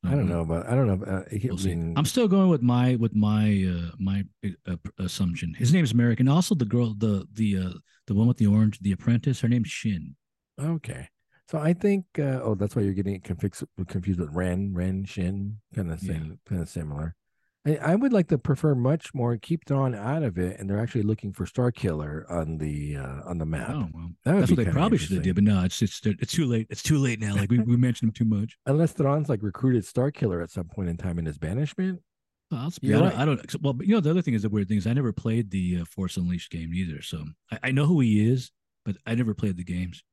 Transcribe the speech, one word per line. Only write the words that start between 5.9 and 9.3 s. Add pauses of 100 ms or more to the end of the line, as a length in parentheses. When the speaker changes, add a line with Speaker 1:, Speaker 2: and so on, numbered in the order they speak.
Speaker 2:
Merrick,
and
also
the
girl,
the,
the,
uh, (340)
the
one
with
the
orange,
the
apprentice.